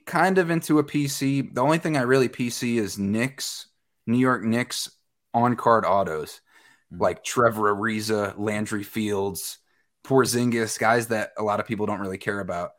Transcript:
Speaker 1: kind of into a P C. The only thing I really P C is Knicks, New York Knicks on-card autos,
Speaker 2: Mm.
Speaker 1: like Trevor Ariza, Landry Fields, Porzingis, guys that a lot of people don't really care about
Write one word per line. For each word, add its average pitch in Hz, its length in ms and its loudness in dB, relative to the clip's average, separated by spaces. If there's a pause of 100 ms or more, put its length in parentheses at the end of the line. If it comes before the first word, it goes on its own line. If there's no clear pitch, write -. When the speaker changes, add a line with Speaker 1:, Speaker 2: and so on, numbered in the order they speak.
Speaker 1:
kind 185 320 2
of 170 120 2
into 165 280 2
a 147 60 4
P 147 240 -2
C. 139 340 -2
The 123 200 -4
only 156 160 4
thing 160 180 -2
I 131 60 0
really 127 260 4
P 120 220 -4
C 117 280 -2
is 101 200 -2
Knicks, 110 680 -4 (380)
New 117 120 2
York 127 240 2
Knicks 117 480 -2 (440)
on-card 117 500 4
autos, 85 560 -2 (520)
Speaker 2:
Mm. 87 80 -8
Speaker 1:
like 92 220 0
Trevor 107 520 2
Ariza, 107 640 -2
Landry 104 440 -4
Fields, 101 760 -4 (460)
Porzingis, 120 760 2
guys 113 300 2
that 107 280 -4
a 107 60 -6
lot 104 180 0
of 104 60 -4
people 107 180 -4
don't 101 160 -4
really 95 180 -6
care 101 220 -6
about 90 380 -6